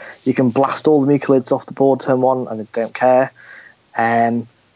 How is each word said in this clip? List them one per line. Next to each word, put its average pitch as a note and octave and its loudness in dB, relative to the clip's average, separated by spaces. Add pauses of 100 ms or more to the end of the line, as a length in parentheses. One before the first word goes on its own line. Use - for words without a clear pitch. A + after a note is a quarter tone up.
(260)
you C3 0
can B2+ 0
blast C3+ 0
all D3+ 4
the C3+ 0 (120)
Mucolids C3 0
off C3 -2
the - -16
board C3+ 2
turn C3 -2
one, B2+ 0
and A2 -10
they G#2 -14
don't A2 -6
care. B2+ 2 (640)
Um, A#2 -2 (280)